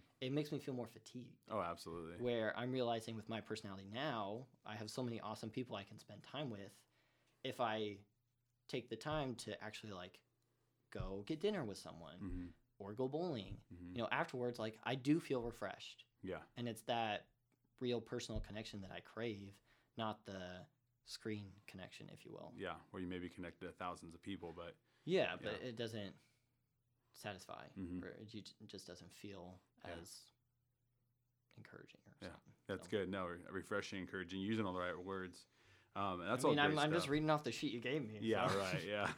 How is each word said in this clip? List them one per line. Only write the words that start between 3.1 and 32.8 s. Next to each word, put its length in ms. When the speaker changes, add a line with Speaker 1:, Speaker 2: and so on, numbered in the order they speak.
Speaker 1:
with 120
my 120
personality 520
now, 540
I 120
have 140
so 120
many 180
awesome 300
people 240
I 80
can 160
spend 240
time 280
with 200
if 180
I 360
take 200
the 80
time 400
to 280
actually, 300
like, 260
go 340
get 140
dinner 240
with 140
someone 440
Speaker 2:
Mm-hmm. 240
Speaker 1:
or 140
go 160
bowling. 480
Speaker 2:
Mm-hmm. 220
Speaker 1:
You 60
know, 100
afterwards, 480
like, 240
I 100
do 240
feel 240
refreshed. 640
Speaker 2:
Yeah. 160
Speaker 1:
And 120
it's 140
that 440
real 200
personal 400
connection 420
that 100
I 80
crave, 540
not 280
the 420
screen 400
connection, 460
if 120
you 80
will. 240
Speaker 2:
Yeah, 180
where 100
you 60
may 100
be 100
connected 380
to 60
thousands 420
of 80
people, 320
but 220
Speaker 1:
Yeah, 360
but 200
Speaker 2:
Yeah. 60
Speaker 1:
it 80
doesn't 380
satisfy, 500
Speaker 2:
Mm-hmm. 260
Speaker 1:
or 60
it 180
ju-, 140
it 80
just 180
doesn't 260
feel 460
Speaker 2:
Yeah. 160
Speaker 1:
as 240
encouraging 500
or 140
Speaker 2:
Yeah, 80
Speaker 1:
something. 240
Speaker 2:
that's 180